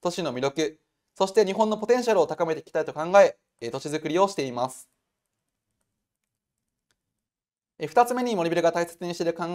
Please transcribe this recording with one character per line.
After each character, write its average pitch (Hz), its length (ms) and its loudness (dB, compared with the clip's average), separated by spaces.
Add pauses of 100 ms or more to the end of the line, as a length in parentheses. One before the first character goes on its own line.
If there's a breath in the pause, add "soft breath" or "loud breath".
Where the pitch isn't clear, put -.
都 175 100 -2
市 175 120 -6
の 143 100 -4
魅 127 80 -6
力、 151 400 -2 (340)
そ 190 120 0
し 196 60 -10
て 214 120 4
日 190 80 0
本 214 160 0
の 214 80 -2
ポ 214 100 -8
テ 240 120 2
ン 247 40 -2
シ 240 80 0
ャ 220 40 4
ル 180 80 4
を 147 40 4
高 156 200 -4
め 160 80 -2
て 143 80 -8
い - 20 -20
き - 80 -18
た 160 80 0
い 156 60 -2
と 131 80 -10
考 160 260 -4
え、 175 160 6 (340)
都 131 80 -8
市 147 120 -8
づ 151 100 -2
く 156 80 -6
り 156 100 0
を 196 100 4
し 196 60 -12
て 143 100 -4
い 127 80 -6
ま 123 180 -4
す。 - 180 -20 (3000)
二 240 280 2
つ 247 80 -4
目 247 80 -4
に 240 120 -4
森 170 140 -2
ビ 165 80 -2
ル 170 60 2
が 170 100 4
大 170 140 -2
切 - 180 -14
に 175 100 -8
し - 40 -12
て 175 60 -4
い - 20 0
る 170 80 -2
考 170 200 -8